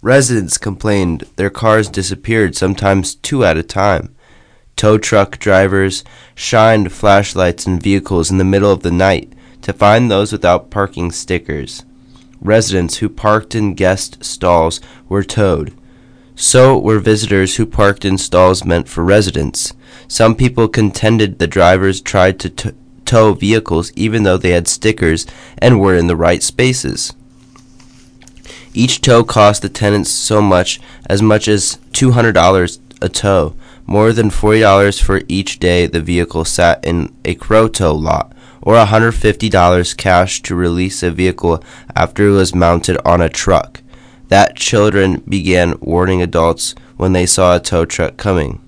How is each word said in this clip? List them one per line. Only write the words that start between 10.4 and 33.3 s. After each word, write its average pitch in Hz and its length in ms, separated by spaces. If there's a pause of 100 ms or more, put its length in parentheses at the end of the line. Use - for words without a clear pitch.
parking 95 400
stickers. 78 760 (560)
Residents 95 560
who 107 100
parked 107 480
in 104 200
guest 95 500
stalls 85 560 (260)
were 98 160
towed. 87 500 (640)
So 127 400
were 107 220
visitors 101 560
who 110 100
parked 101 380
in 95 140
stalls 92 480
meant 85 240
for 85 160
residents. 92 680 (360)
Some 113 260
people 123 320
contended 110 720
the 85 80
drivers 92 540
tried 92 400
to 92 80
t-, - 220 (340)
tow 110 280
vehicles 98 600
even 110 280
though 92 120
they 90 140
had 87 180
stickers - 580 (340)
and 120 200
were 95 160
in 85 120
the 85 100
right 85 260
spaces. - 720 (1600)
Each - 260
tow 117 240
cost 104 380
the 98 80
tenants 104 420
so - 300
much, 92 400 (240)
as 98 160
much 107 260
as 104 320 (140)
two 131 180
hundred 117 220
dollars 90 460 (220)
a 92 60
tow, 95 480 (300)